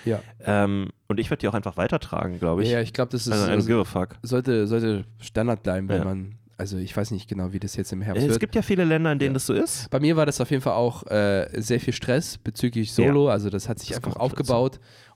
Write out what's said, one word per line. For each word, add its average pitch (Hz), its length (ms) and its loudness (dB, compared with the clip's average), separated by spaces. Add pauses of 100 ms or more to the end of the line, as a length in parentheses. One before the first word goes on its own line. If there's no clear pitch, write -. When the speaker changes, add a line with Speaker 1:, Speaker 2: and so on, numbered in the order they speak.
Speaker 1:
Ja. 110 160 0 (240)
Speaker 2:
Ähm, 101 460 0 (180)
und 104 100 -2
ich 117 120 -4
werd - 120 -2
die 107 60 0
auch 101 60 -2
einfach 101 220 -4
weitertragen, 90 640 -2
glaub 85 220 0
ich. 110 80 2
Speaker 1:
Ja, 120 80 2
ja, 120 60 2
ich 110 100 -4
glaub, 127 180 -2
das 117 160 -4
ist, 113 60 -2
Speaker 2:
Also 104 140 4
ein 82 80 0
Speaker 1:
also 107 120 2
Speaker 2:
Give 113 140 4
a 92 40 0
fuck. 92 260 -2 (120)
Speaker 1:
sollte, 123 460 2
sollte 113 360 0 (140)
Standard 110 460 -2
bleiben, 95 240 0
wenn 98 100 2
Speaker 2:
Ja. 82 60 0
Speaker 1:
man, 95 300 -4 (220)
also 98 200 -6
ich 92 200 -6
weiß 104 140 -2
nicht 95 180 -6
genau, 92 240 -4
wie 98 60 -6
das 95 160 -6
jetzt - 180 -6
im 95 100 -4
Herbst 104 200 0
Speaker 2:
Es 143 60 2
Speaker 1:
wird. 113 120 2
Speaker 2:
gibt - 140 -4
ja 220 80 2
viele 185 220 2
Länder, 160 260 2
in 143 80 0
denen 139 140 0
Speaker 1:
Ja. - 20 0
Speaker 2:
das 131 120 -2
so - 80 0
ist. 135 360 -2
Speaker 1:
Bei 135 80 0
mir 156 180 4
war 156 100 4
das 143 140 -2
auf 120 120 -2
jeden 131 100 2
Fall 120 120 2
auch, 117 340 0
äh, 101 400 2 (120)
sehr 113 200 0
viel 120 140 -2
Stress - 440 -2
bezüglich 113 540 -2
Solo, 143 340 6
Speaker 2:
Ja. 127 60 4
Speaker 1:
also 101 180 0
das 98 180 -4
hat 117 120 -4
sich - 80 -12
Speaker 2:
Das - 100 -6
Speaker 1:
einfach - 140 -4
Speaker 2:
kommt - 40 -8
dazu. 120 80 -2 (100)
Speaker 1:
aufgebaut 127 440 2 (380)